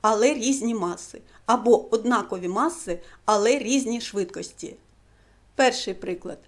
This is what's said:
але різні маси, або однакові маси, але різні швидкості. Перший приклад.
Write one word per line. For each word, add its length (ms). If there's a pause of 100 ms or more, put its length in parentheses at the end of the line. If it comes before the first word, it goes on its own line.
але 340
різні 400
маси, 460 (260)
або 480
однакові 540
маси, 500 (260)
але 340
різні 420
швидкості. 760 (800)
Перший 400
приклад. 540